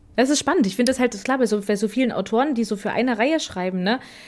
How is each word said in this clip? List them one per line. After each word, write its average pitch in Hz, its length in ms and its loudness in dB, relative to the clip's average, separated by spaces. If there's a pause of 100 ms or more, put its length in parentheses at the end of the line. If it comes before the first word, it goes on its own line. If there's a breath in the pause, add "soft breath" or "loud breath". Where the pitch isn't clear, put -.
(160)
Das 262 140 4
ist 294 80 2
spannend. 294 280 2
Ich 190 100 -2
finde 247 160 4
das 262 60 -4
halt, 240 260 0
klar, 262 120 0
bei 262 80 2
so, 208 160 0
bei 208 160 -2
so 208 120 -2
vielen 247 220 0
Autoren, 247 440 0
die 226 100 0
so 208 120 -4
für 202 160 -6
eine 233 260 0
Reihe 302 200 2
schreiben, 185 440 -4
ne, 226 180 0 (280 loud breath)